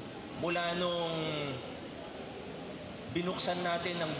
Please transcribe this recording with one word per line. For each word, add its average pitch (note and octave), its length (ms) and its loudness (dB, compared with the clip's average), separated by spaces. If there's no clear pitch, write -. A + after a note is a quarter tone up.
mula F3 320 4
nung E3+ 480 4
binuksan F3 480 2
natin E3+ 320 2
ang D#3+ 220 2